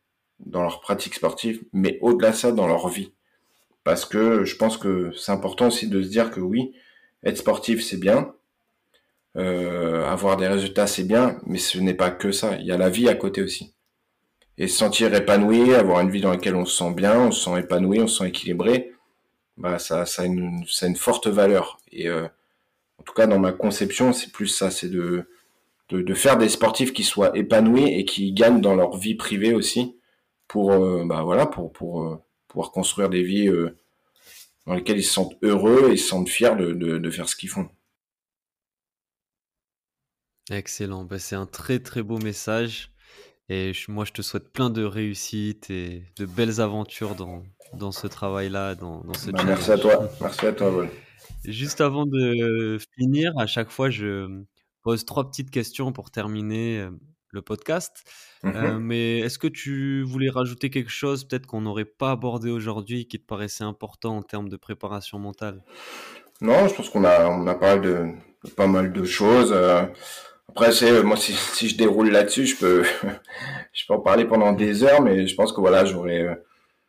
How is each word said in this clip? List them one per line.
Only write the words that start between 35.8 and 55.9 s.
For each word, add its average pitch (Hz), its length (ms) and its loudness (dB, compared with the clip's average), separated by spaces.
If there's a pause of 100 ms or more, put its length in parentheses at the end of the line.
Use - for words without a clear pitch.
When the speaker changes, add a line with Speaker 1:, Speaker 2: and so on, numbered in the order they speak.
Speaker 1:
et 101 40 6
ils 95 40 2
se - 100 -2
sentent 92 220 -2
fiers 113 260 2
de, 85 160 -2
de, 85 260 -2
de 82 120 -6
faire 82 180 -8
ce - 80 -4
qu'ils - 140 -12
font. 92 180 -6 (2750)
Speaker 2:
Excellent. 98 540 -8
Bah, 95 140 -10
c'est 98 180 -10
un 95 100 -8
très, - 340 -6
très 123 220 -10
beau 110 160 -6
message. 110 720 -6 (560)
Et 95 240 -4
je, - 180 -12
moi, 104 140 -6
je - 80 -12
te 104 100 -12
souhaite - 300 -10
plein 127 180 -2
de 113 140 -4
réussite 104 840 -6
et 90 320 -10 (160)
de 101 80 -8
belles 110 340 -2
aventures 104 540 -6
dans, 90 280 -12 (320)
dans 98 180 -10
ce - 140 -10
travail-là, 98 680 -6
dans, 87 280 -14
dans 85 120 -12
ce - 160 -10
Speaker 1:
Bah, 92 140 -2
merci 95 260 0
à 104 60 6
Speaker 2:
challenge. - 60 2 (160)
Speaker 1:
toi. 107 100 -4 (120)
Merci - 260 -4
à 107 60 0
toi, 101 180 0
Paul. 87 180 0 (560)
Speaker 2:
Juste 120 360 -6
avant 147 260 0
de 117 720 -2 (180)
finir, 143 420 0
à 110 80 -2
chaque 113 240 -4
fois, 135 200 -2
je 98 520 -6 (400)
pose 117 220 -2
trois 135 240 -4
petites 135 220 -12
questions 127 420 -6